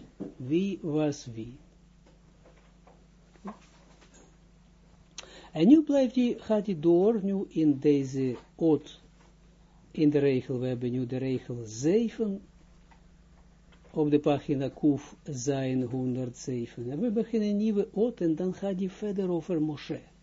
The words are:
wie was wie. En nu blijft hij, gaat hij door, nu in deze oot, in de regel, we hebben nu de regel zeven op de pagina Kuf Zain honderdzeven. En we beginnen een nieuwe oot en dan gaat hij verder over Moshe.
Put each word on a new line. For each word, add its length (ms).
wie 460
was 520
wie. 220
En 160
nu 140
blijft 340
hij, 220
gaat 280
hij 140
door, 440
nu 240
in 320
deze 560
oot, 460
in 180
de 100
regel, 400
we 80
hebben 240
nu 140
de 120
regel 460
zeven 760
op 180
de 80
pagina 500
Kuf 540
Zain 600
honderdzeven. 1080
En 80
we 120
beginnen 380
een 80
nieuwe 340
oot 300
en 140
dan 180
gaat 260
hij 100
verder 400
over 320
Moshe. 380